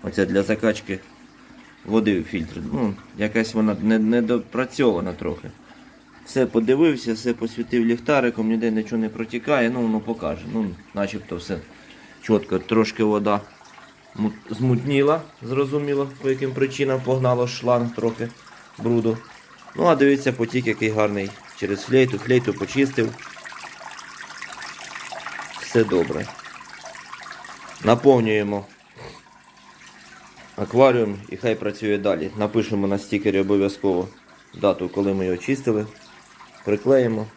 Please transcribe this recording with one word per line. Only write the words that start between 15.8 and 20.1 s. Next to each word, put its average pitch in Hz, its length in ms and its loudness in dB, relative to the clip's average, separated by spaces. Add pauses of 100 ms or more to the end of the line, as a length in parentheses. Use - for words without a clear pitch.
по 135 80 0
яким 131 220 0
причинам 131 520 0
погнало 123 440 2
шланг 120 460 0
трохи 113 340 -2 (500)
бруду. 113 400 2 (580)
Ну, - 80 0
а 170 100 6
дивіться, 135 380 4